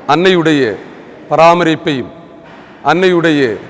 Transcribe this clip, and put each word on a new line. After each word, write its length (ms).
அன்னையுடைய 680
பராமரிப்பையும் 800
அன்னையுடைய 720